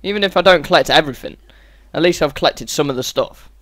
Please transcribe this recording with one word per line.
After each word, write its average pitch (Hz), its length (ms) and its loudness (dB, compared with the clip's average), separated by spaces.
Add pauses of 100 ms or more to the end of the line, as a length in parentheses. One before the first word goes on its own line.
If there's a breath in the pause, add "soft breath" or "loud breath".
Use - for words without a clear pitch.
Even 202 200 -4
if 190 120 -2
I 185 60 2
don't 175 220 4
collect 156 260 2
everything, 139 480 -2 (560 soft breath)
at 151 80 -4
least 175 200 0
I've 143 120 -2
collected - 360 -4
some 143 200 -2
of 131 60 -6
the 123 80 -6
stuff. - 460 -8 (120)